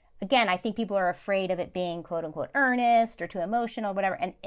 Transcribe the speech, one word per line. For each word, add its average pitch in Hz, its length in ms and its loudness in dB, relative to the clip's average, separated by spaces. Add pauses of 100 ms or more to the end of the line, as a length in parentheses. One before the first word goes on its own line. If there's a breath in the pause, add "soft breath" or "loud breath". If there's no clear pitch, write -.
(220)
Again, 226 260 2
I 180 80 2
think 208 220 -4
people 208 180 -2
are 185 140 2
afraid 190 420 -2
of 180 80 -2
it - 140 -6
being 175 300 -4
quote 165 200 -6
unquote 156 320 -8
earnest 240 640 4
or 170 60 -4
too 185 140 -6
emotional, 220 520 -2
whatever. 190 220 0
And, - 180 -4 (140)